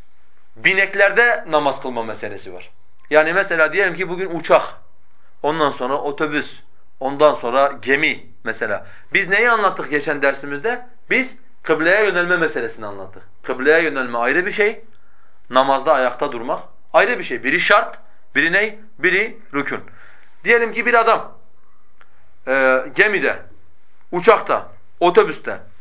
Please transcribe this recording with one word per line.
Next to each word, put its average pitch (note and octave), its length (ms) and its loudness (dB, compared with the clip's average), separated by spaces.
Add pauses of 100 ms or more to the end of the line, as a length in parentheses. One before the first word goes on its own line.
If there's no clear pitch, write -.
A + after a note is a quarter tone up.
(560)
bineklerde G3 920 2
namaz D3 340 0
kılma B2 200 -4
meselesi G#2 520 -8
var. F2+ 160 -12 (400)
Yani D#3 220 6
mesela E3+ 400 2
diyelim F3+ 220 2
ki F3 140 -4
bugün F3+ 260 -4
uçak, D#3+ 280 4 (800)
ondan D3+ 280 2
sonra C3 240 -4
otobüs, D3 680 -4 (400)
ondan C#3+ 340 6
sonra C#3 380 2 (100)
gemi C3+ 440 2 (180)
mesela. G#2+ 420 -4 (260)
Biz F#3 160 0
neyi G#3+ 220 4
anlattık F#3+ 400 0
geçen D3 320 0
dersimizde? C#3+ 640 -2 (240)
Biz B3+ 260 0 (280)
kıbleye E3+ 400 4
yönelme F3 320 2
meselesini A#2+ 500 -2
anlattık. G2 360 -10 (200)
Kıbleye C#3 400 4
yönelme C3 360 -2
ayrı C#3 280 2
bir G#3 40 -4
şey, G#3 340 0 (680)
namazda C3+ 420 4
ayakta C3 400 2
durmak A#2+ 300 -4 (300)
ayrı G3+ 260 6
bir F3 60 -6
şey. A#2 200 -4
Biri D3 160 2
şart, - 380 2 (360)
biri D#3 180 4
ney? G#3+ 260 0 (200)
Biri F#3+ 400 0 (160)
rükün. C3+ 260 -2 (640)
Diyelim A#3 280 4
ki G#3 140 -2
bir A#3 80 0
adam, A3+ 380 4 (1120)
e, C3 380 4 (100)
gemide, E3+ 480 2 (720)
uçakta, F3 560 4 (320)
otobüste F3 580 4 (220)